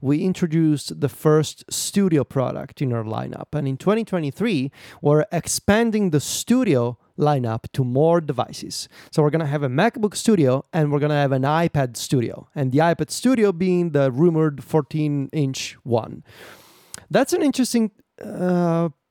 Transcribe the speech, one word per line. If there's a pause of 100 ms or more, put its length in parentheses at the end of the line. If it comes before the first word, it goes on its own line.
we
introduced
the
first
Studio
product
in
our
lineup.
And
in
twenty
twenty-three, (300)
we're
expanding
the
Studio (200)
lineup
to
more
devices. (220)
So
we're
gonna
have
a
MacBook
Studio
and
we're
gonna
have
an
iPad
Studio,
and
the
iPad
Studio
being
the
rumored
fourteen-inch
one." (880)
That's
an
interesting, (340)
uh, (200)